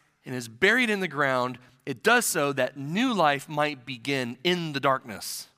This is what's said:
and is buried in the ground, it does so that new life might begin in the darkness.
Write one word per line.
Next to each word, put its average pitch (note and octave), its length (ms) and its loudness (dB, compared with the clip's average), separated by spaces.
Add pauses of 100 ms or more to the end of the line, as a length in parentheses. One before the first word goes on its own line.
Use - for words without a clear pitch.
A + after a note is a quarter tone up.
(260)
and C3+ 80 -6
is B2 140 -6
buried G#3+ 420 2
in G3+ 100 0
the F3+ 80 -2
ground, C3 500 0 (280)
it C3+ 160 -8
does A#3+ 240 4
so C#3+ 260 0
that C3 240 0
new F#3 380 -2
life D3 340 2
might D3 380 -2
begin B2 580 -4
in E3+ 280 0
the C3+ 80 -4
darkness. B2+ 760 -2